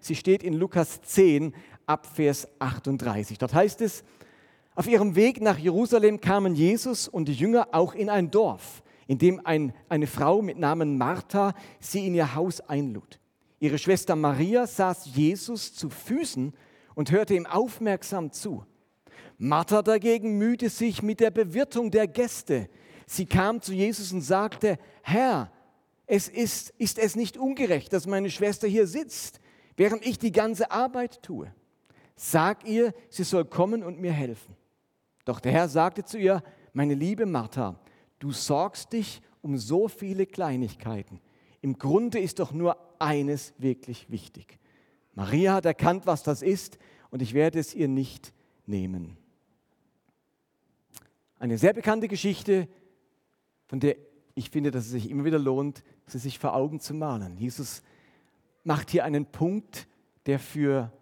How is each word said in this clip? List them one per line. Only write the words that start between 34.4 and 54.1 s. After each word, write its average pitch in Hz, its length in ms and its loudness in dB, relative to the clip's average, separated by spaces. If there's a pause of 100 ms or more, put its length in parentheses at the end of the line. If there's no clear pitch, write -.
Doch 123 160 -6
der 131 120 0
Herr 165 160 4
sagte 170 360 0
zu - 120 -12
ihr: 190 260 2 (300)
‚Meine 143 220 0
liebe 196 320 -2
Martha, 113 520 -4 (420)
du 139 120 -6
sorgst 156 600 -2
dich 226 280 -6 (220)
um 139 160 -4
so 165 300 0
viele 190 380 -4
Kleinigkeiten. 113 920 -6 (400)
Im 135 160 -4
Grunde 214 440 0
ist 185 180 -4
doch 160 140 -4
nur 170 260 0 (220)
eines 143 580 -2
wirklich 127 520 -4
wichtig. - 500 -14 (520)
Maria 143 420 2
hat 185 120 0
erkannt, 175 400 2
was 160 160 0
das 143 180 -2
ist, 185 380 -2 (320)
und 127 100 -8
ich 117 140 -4
werde 160 240 2
es 151 160 -6
ihr 151 140 0
nicht 135 440 -4 (320)
nehmen.‘“ 92 540 -6 (2250)
Eine 117 200 -4
sehr 190 160 4
bekannte 220 340 0
Geschichte, 190 580 0 (1000)
von 135 140 -6
der 143 160 2 (380)